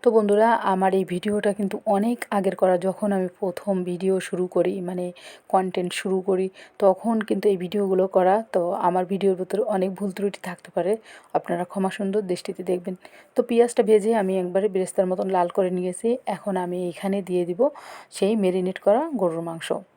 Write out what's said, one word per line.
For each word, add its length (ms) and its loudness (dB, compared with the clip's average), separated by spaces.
তো 80 6
বন্ধুরা, 420 4
আমার 420 2
এই 100 2
ভিডিওটা 480 -2
কিন্তু 340 -4
অনেক 440 0
আগের 260 0
করা, 220 4
যখন 340 -2
আমি 160 0
প্রথম 440 -4
ভিডিও 360 0
শুরু 260 -4
করি, 340 0
মানে 320 -6
কনটেন্ট 440 0
শুরু 280 -2
করি, 300 0
তখন 420 2
কিন্তু 280 0
এই 80 2
ভিডিওগুলো 500 0
করা। 460 4
তো 200 0
আমার 340 0
ভিডিওর 300 0
ভিতরে 260 -4
অনেক 320 -2
ভুল 160 -4
ত্রুটি 320 -6
থাকতে 320 -12
পারে, 220 0
আপনারা 320 -2
ক্ষমা 260 -2
সুন্দর 300 -2
দৃষ্টিতে 420 -6
দেখবেন। 320 -4
তো 80 2
পেঁয়াজটা 400 4
ভেজে 320 4
আমি 240 2
একবারে 300 0
বেরেস্তার 380 0
মতন 240 -2
লাল 180 2
করে 220 0
নিয়েছি। 460 -2
এখন 300 -4
আমি 320 -4
এখানে 340 -4
দিয়ে 220 0
দিব 240 0
সেই 260 0
ম্যারিনেট 420 0
করা 380 2
গরুর 240 -2
মাংস। 320 -6